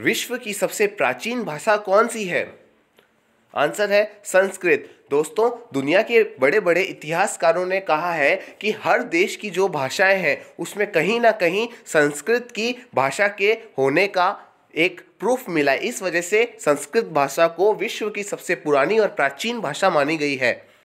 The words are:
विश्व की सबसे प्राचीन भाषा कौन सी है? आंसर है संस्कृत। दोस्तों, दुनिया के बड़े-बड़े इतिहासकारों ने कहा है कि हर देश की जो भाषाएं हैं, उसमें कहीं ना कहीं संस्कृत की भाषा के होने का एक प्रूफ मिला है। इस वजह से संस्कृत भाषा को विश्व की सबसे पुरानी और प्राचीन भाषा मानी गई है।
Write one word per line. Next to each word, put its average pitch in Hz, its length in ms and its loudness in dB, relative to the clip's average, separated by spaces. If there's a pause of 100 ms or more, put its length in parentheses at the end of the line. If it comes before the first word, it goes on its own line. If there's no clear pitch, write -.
विश्व 220 360 -2
की 220 160 -10
सबसे 196 340 0
प्राचीन 202 560 -2
भाषा 175 340 0
कौन 208 300 2
सी 226 180 -6
है? 139 340 -4 (960)
आंसर 170 360 0
है 208 320 0
संस्कृत। 185 680 0 (220)
दोस्तों, 220 600 0
दुनिया 143 280 2
के 226 220 4
बड़े-बड़े 170 580 2
इतिहासकारों 170 840 0
ने 190 140 -2
कहा 170 340 0
है 156 220 2 (260)
कि 208 100 0
हर 202 320 0
देश 170 320 0
की 208 140 -10
जो 190 180 0
भाषाएं 185 520 0
हैं, 147 260 -2 (140)
उसमें 196 320 -4
कहीं 226 280 0
ना 233 120 6
कहीं 208 380 0 (160)
संस्कृत 170 680 0
की 233 240 -4 (200)
भाषा 135 320 2
के 202 240 0 (260)
होने 143 300 2
का 190 380 -2 (300)
एक 175 260 -2 (180)
प्रूफ 240 300 -2
मिला 147 220 2
है। 135 60 2
इस 240 240 -6
वजह 175 200 -2
से 214 380 0
संस्कृत 151 460 0
भाषा 165 420 2
को 185 260 2
विश्व 214 360 -6
की 208 140 -8
सबसे 180 320 -4
पुरानी 151 440 2
और 208 80 2
प्राचीन 220 520 -2
भाषा 170 300 0
मानी 156 280 2
गई 143 180 -2
है। 123 320 -2 (180)